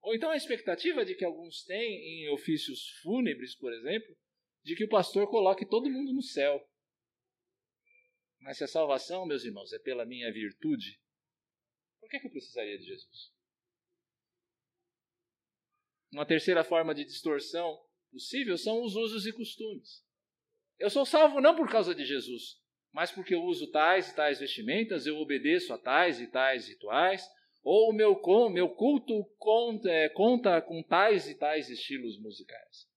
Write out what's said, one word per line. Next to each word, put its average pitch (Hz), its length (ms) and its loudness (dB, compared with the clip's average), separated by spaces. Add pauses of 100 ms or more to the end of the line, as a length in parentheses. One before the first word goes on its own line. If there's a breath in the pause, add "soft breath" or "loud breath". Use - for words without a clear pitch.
Ou 220 140 -4
então 311 160 -2
a 320 40 0
expectativa 233 680 -4
de 185 80 -6
que 180 120 -6
alguns 170 400 -8
têm 180 580 -8
em 151 60 -8
ofícios 147 600 -4 (120)
fúnebres, 165 540 -4
por 127 160 -8
exemplo, 139 460 -8 (460)
de 160 120 -6
que 208 100 -2
o 208 40 -6
pastor 202 400 2
coloque 196 360 2
todo 240 240 0
mundo 262 240 -4
no 269 100 -2
céu. 143 420 0 (1700)
Mas 135 180 -12
se 156 60 -4
a 139 40 -6
salvação, 160 580 -2
meus 139 180 -4
irmãos, 101 300 -12
é 110 60 -12
pela 123 260 -6
minha 120 260 -10
virtude, 107 680 -6 (1000)
por 226 100 -20
que 269 100 -12
que 262 80 -14
eu - 40 -12
precisaria 110 460 -10
de 92 80 -16
Jesus? - 480 -20 (2750)
Uma 147 140 -6
terceira 165 380 2
forma 160 320 2
de 147 100 -8
distorção 160 720 -6 (300)
possível 220 480 -4
são 226 240 -2
os 214 140 -4
usos 220 320 -4
e 226 60 -8
costumes. - 680 -12 (760)
Eu 196 100 0
sou 254 160 2
salvo 294 360 6
não 311 140 10
por 311 140 0
causa 180 240 2
de 147 120 -6
Jesus, 123 520 -6 (340)
mas 165 200 -4
porque 180 240 -4
eu 170 80 -2
uso 170 260 -4
tais 170 400 4
e - 60 -12
tais 147 240 0
vestimentas, 143 680 -4
eu 151 120 -4
obedeço 147 560 0
a 110 40 -8
tais 143 440 2
e 120 60 -10
tais 131 420 0
rituais, 165 580 0 (340 soft breath)
ou 214 280 4
o 220 40 2
meu 208 220 6
com-, 208 340 6
meu 175 200 0
culto 233 560 0 (120)
conta, 220 540 2
é, 156 160 4
conta 208 540 4
com 160 200 -8
tais 190 460 4
e 151 80 -10
tais 151 340 -2
estilos 120 480 -8
musicais. - 800 -18